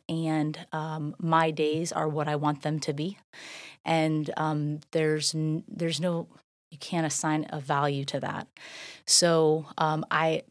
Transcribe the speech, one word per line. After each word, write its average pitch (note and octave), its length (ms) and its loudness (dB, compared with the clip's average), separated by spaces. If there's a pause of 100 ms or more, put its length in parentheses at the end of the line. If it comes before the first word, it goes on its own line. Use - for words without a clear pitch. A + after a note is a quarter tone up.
And, D#3 640 -2
um, D#3 480 -6
my E3 320 4
days D#3 420 0
are D#3 160 0
what D3+ 200 -2
I D3+ 80 0
want D3 240 0
them D3+ 200 -2
to D3+ 120 -4
be. D#3 240 -4 (680)
And, D#3 500 2
um, D3+ 440 -2 (120)
there's D#3 420 2
n-, D#3 320 0
there's E3 340 -4
no, E3+ 280 -2 (420)
you D3+ 80 -18
can't E3 280 -2
assign D#3 440 0
a D#3 100 -6
value C#3+ 440 0
to C#3 160 -4
that. - 280 -6 (580)
So, D#3+ 600 6 (120)
um, D#3 320 2
I, D#3+ 400 2